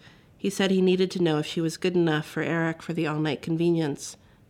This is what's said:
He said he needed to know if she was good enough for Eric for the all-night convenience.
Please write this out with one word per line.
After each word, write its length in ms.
He 140
said 200
he 120
needed 300
to 100
know 160
if 80
she 160
was 160
good 160
enough 320
for 160
Eric 400
for 100
the 140
all-night 340
convenience. 800